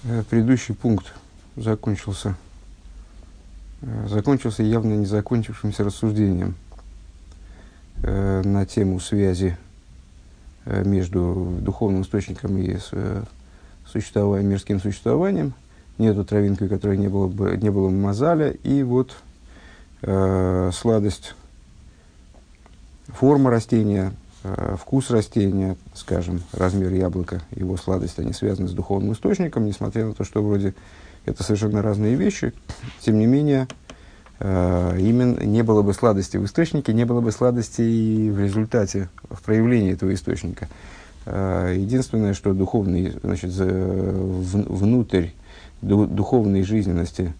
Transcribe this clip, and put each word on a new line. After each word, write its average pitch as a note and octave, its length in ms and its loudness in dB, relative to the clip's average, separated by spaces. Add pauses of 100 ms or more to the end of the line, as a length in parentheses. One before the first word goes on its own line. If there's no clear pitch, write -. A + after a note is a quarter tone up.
Э, A#2 260 -2
предыдущий A#2 460 2
пункт G#2+ 380 0 (420)
закончился, G#2+ 800 -4 (1500)
э, A2 280 -6
закончился A2+ 520 0
явно A2 340 2
не G#2 100 2
закончившимся G#2+ 800 -2
рассуждением, G2 720 0 (1500)
э, G2 400 0
на G2 220 2
тему F#2+ 340 0
связи, F#2 580 0 (1080)
э, G#2 180 -2
между F2+ 760 0
духовным G2 400 0
источником F#2+ 560 -4
и F#2+ 180 -2
с-, G2+ 160 -10
э, G#2 320 -6 (680)
существова-, G2+ 520 0
мирским G2 400 0
существованием. C#3 720 0 (440)
Нету G#2 280 2
травинки, G2+ 380 2
у F#2+ 40 -2
которой G2 300 0
не G2+ 100 2
было G2 200 0
бы, F#2+ 340 0
не G#2+ 80 2
было G2 180 2
бы F#2+ 80 2
мазаля. C3+ 540 2
И C#3 340 0
вот, B2+ 320 0 (840)
э, F#2 720 2
сладость, G#2+ 640 0 (1700)
форма C#3 420 4
растения, G#2 640 2 (320)
э, F#2+ 340 -4
вкус - 320 -2
растения, G2 680 2 (160)
скажем, F2 580 -4
размер F#2 400 0
яблока, F2+ 500 -2 (100)
его F#2 260 -4
сладость, F2 420 -4
они A2 140 -4
связаны F#2+ 340 -2
с F2+ 60 -6
духовным G2+ 400 -2
источником, E3 520 -2
несмотря G#2 400 -4
на G#2+ 80 -6
то, G#2+ 120 -6
что G#2+ 180 -2
вроде G2+ 320 0 (500)
это - 180 -6
совершенно G#2 380 0
разные G#2+ 340 2
вещи. F3+ 380 -2 (460)
Тем A2 180 2
не G#2+ 80 4
менее, C3+ 420 4 (720)
э, F2+ 600 0
именно A#2+ 400 2
не G#2+ 240 2
было A2 180 4
бы G2+ 120 2
сладости G2 420 2
в F#2+ 100 0
источнике, D3+ 480 0
не A#2 120 2
было A#2+ 160 0
бы A2+ 100 0
сладости A#2+ 500 0
и A2 480 2
в G2+ 100 -2
результате, G2+ 680 0 (240)
в - 100 -14
проявлении A2 520 4
этого F#2+ 200 -2
источника. F2 540 -6 (580)
Э, F#2 500 -2
единственное, G#2+ 580 0
что G2 200 0
духовный, F#2+ 600 0 (100)
значит, F#2+ 280 -4
за-, F#2+ 140 0
в-, F#2+ 1120 -2
внутрь G2 520 2 (520)
ду-, G2+ 240 4
духовной G2+ 560 2
жизненности F#2 800 -2